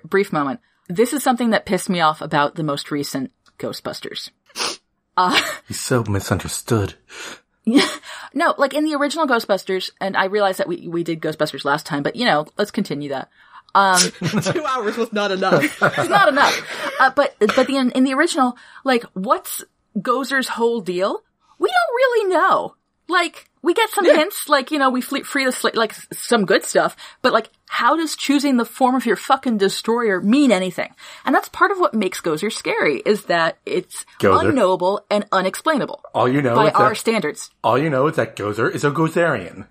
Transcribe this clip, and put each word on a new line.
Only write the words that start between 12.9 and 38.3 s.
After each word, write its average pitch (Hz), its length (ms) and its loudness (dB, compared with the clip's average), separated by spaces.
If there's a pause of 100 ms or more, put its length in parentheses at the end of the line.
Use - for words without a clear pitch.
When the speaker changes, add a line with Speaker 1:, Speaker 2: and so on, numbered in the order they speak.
Speaker 1:
that. 131 180 -8 (460)
Um, 190 260 6
Speaker 3:
<laughs> 180 420 -2
Two 302 220 -2
hours 240 320 -4
was 226 160 -4
not 202 200 -2
enough. 185 300 2
Speaker 1:
<laughs> - 200 -4
it's - 260 0
not 381 220 4
enough. - 680 0
Uh, 262 120 6
but, - 280 0
but 220 280 2
the, 269 100 -2
in, 254 140 2
in 262 140 2
the 269 100 0
original, 285 420 0 (280)
like, 247 280 0
what's 262 500 -4 (360)
Gozer's 254 500 -2
whole 233 320 -2
deal? 185 420 -2 (360)
We 311 100 0
don't 679 260 0
really 466 400 2
know. 311 400 2 (340)
Like, 349 420 -2 (100)
we 330 140 2
get - 160 2
some 392 160 0
Speaker 3:
Yeah. - 100 10
Speaker 1:
hints, 311 320 -2
like, 277 220 2
you 302 80 0
know, 269 100 4
we 247 140 0
fle-, - 220 -4
free 269 200 -2
the 254 60 0
sla-, - 260 -2
like, 226 160 0
s-, - 200 -20
some 220 340 0
good 196 180 4
stuff, 170 320 0 (240)
but, 247 120 2
like, 226 180 2 (180)
how - 280 2
does 330 200 -2
choosing 277 400 2
the 233 80 2
form 254 300 0
of 254 120 0
your 196 100 2
fucking 262 420 0
destroyer 196 600 0
mean 247 320 4
anything? 185 420 -4 (300)
And 269 100 0
that's 415 140 0
part 370 220 2
of 392 80 -4
what 330 160 2
makes 190 260 -2
Gozer 170 300 -2
scary, 170 540 -2
is 208 200 0
that 165 420 0
it's - 400 -6 (140)
Speaker 2:
Gozer. 95 280 4
Speaker 1:
unknowable 185 640 2
and 202 220 0
unexplainable 190 680 -2 (140)
Speaker 2:
All 117 140 4
you 139 140 2
know 120 120 2
Speaker 1:
by 127 140 4
Speaker 2:
is - 60 2
Speaker 1:
our - 160 4
Speaker 2:
that 214 60 -4
Speaker 1:
standards. 202 540 -4 (120)
Speaker 2:
all 113 160 4
you 160 120 0
know 135 160 2
is 160 100 -2
that 117 200 -2